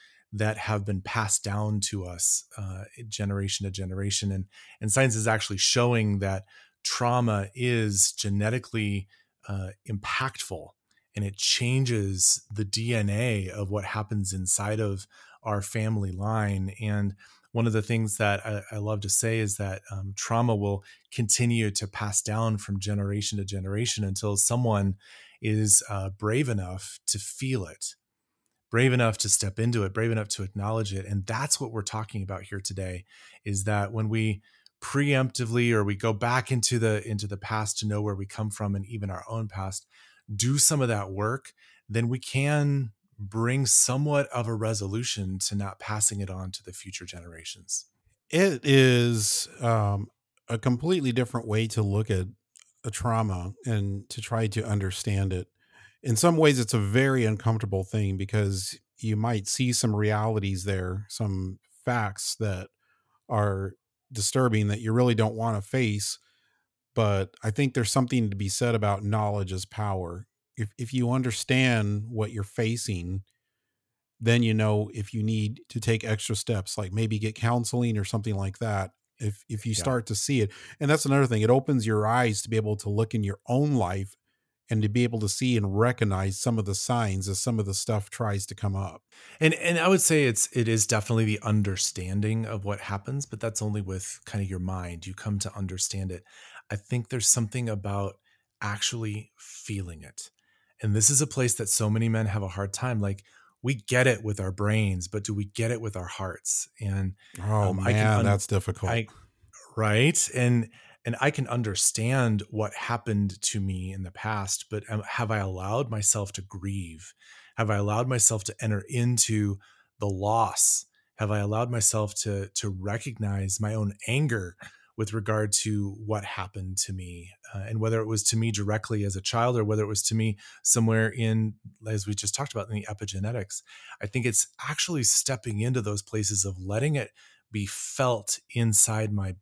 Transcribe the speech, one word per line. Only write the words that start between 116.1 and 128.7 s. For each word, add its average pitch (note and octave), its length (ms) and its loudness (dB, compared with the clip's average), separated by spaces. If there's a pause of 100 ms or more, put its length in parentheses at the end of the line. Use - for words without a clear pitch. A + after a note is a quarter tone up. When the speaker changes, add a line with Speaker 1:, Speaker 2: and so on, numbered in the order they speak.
Speaker 1:
to - 80 -10
grieve? F#2 720 -10 (440)
Have A2 120 -2
I G#2 80 2
allowed G#2 320 0
myself A#2 360 2
to - 140 -8
enter G#2+ 300 -2
into A2 680 0 (400)
the G#2 100 -2
loss? G2+ 800 2 (300)
Have G#2 140 -2
I G#2 100 0
allowed G#2+ 300 -2
myself G#2+ 520 2
to, G2 320 -4
to G#2 160 -4
recognize G2+ 920 -4
my G#2+ 140 -2
own G#2 180 0 (160)
anger A#2 480 0 (400)
with G#2+ 180 -2
regard G#2+ 360 0
to G#2 540 -2
what G#2 220 -4
happened F#2 500 -8
to - 160 -4
me, F2 380 -12 (240)
uh, G2 120 -8
and A2+ 140 -4
whether A2+ 200 0
it G#2+ 60 -4
was A2 160 -2
to - 140 0
me A2+ 140 0
directly G#2 520 -2